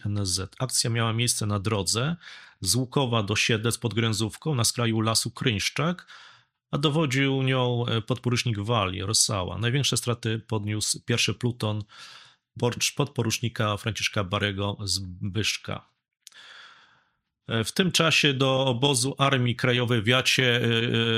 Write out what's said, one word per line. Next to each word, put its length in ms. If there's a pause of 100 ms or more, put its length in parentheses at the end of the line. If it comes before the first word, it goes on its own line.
N 120
S 120
Z. 300
Akcja 300
miała 240
miejsce 320
na 140
drodze 560 (460)
z 140
Łukowa 480
do 120
Siedlec 420
pod 160
Gręzówką, 600
na 80
skraju 380
lasu 300
Kryńszczak, 760 (640)
a 60
dowodził 640
nią, 440
e, 160
podporucznik 580
Wali 420
Rosała. 560
Największe 400
straty 420
podniósł 640
pierwszy 280
pluton 500 (760)
porcz-, 360
podporucznika 800
Franciszka 460
Barego 600
z 160
Byszka. 960 (1500)
E, 160
w 80
tym 200
czasie 420
do 320
obozu 520
Armii 380
Krajowej 460
w 60
Jacie, 480
e, 60 (560)